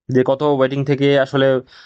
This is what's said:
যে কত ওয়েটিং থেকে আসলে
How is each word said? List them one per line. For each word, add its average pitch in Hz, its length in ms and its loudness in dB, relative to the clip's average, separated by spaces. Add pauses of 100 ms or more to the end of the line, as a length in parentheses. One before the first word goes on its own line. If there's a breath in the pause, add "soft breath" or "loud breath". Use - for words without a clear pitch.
যে 127 160 2
কত 135 180 -2
ওয়েটিং 139 420 0
থেকে 139 340 0
আসলে 135 420 0 (240 loud breath)